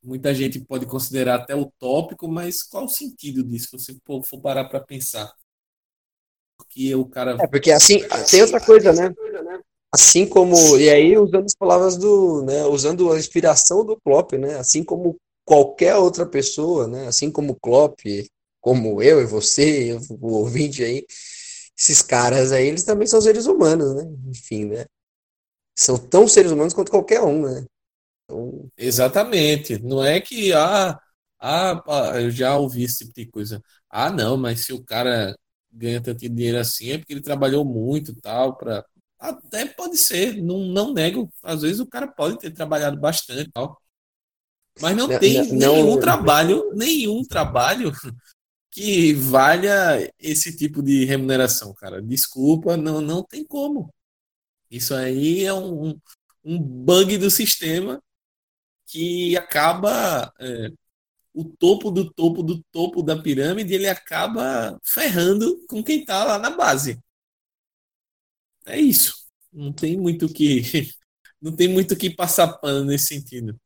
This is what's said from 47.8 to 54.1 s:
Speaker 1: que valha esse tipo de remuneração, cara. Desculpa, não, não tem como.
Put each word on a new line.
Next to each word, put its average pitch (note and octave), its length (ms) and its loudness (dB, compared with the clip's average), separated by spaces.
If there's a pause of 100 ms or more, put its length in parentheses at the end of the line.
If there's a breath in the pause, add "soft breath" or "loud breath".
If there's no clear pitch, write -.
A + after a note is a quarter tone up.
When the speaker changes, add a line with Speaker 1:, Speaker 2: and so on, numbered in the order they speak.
Speaker 1:
que F#3 440 2
valha D3 1040 2
esse D#3 380 -6
tipo D3 260 -4
de C#3 220 2
remuneração, C3 720 -2
cara. F#2+ 280 -16
Desculpa, C#3 760 -2
não, D#3 240 -4
não D#3+ 220 -6
tem D4+ 220 -16
como. C#4+ 480 -8 (800)